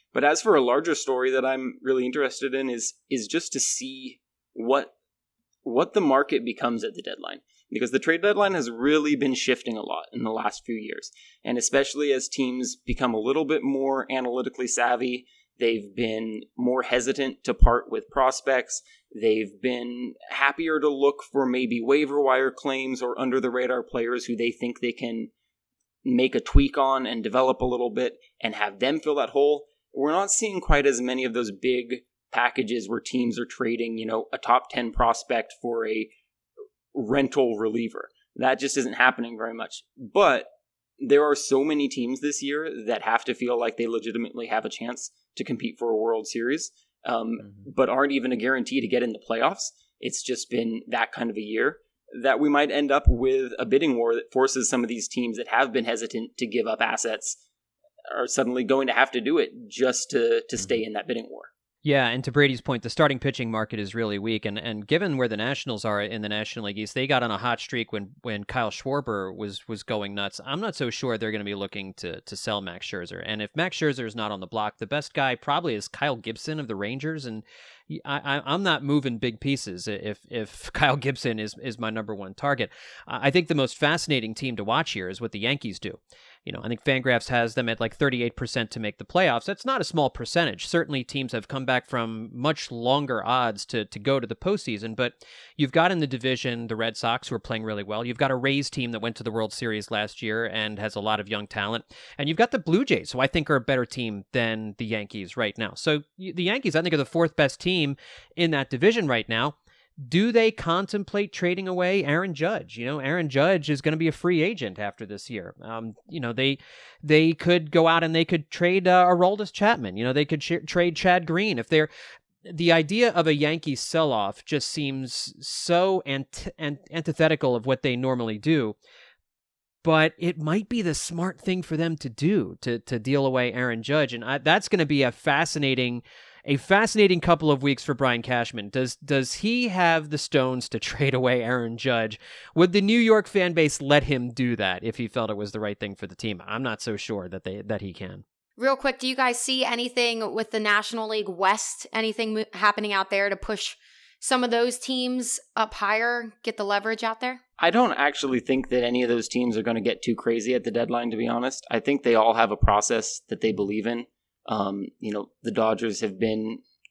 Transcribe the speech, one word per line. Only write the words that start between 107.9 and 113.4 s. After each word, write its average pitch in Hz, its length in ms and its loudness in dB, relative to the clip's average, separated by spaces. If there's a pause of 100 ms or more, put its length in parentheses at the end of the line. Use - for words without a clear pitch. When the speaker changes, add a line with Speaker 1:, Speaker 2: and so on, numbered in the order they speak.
Speaker 2:
in 170 140 2
that 139 180 0
division 185 380 2
right 120 200 0
now. 117 300 0 (500)
Do 196 240 2
they 226 180 6
contemplate 202 840 -2
trading 180 340 -2
away 180 380 0
Aaron 165 280 0
Judge? 156 440 -4
You 117 80 -6
know, 143 140 -4
Aaron 151 280 -2
Judge 147 420 2